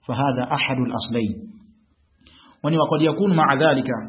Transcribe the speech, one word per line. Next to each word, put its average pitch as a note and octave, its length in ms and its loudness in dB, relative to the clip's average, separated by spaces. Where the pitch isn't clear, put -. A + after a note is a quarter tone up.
Fa C3 120 -8
hadha B2 320 -2
ahadul B2+ 460 -2
aslayn. A2+ 420 -4
Wọ́n D3 140 -4
ní E3 60 2
wa D3+ 100 4
qad D#3 140 2
yakunu D#3+ 340 2
ma'a C#3+ 200 4
dhalika. C3+ 420 2